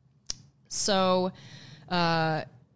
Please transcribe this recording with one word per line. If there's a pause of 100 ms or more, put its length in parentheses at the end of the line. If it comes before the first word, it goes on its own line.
(680)
so, (560)
uh, (340)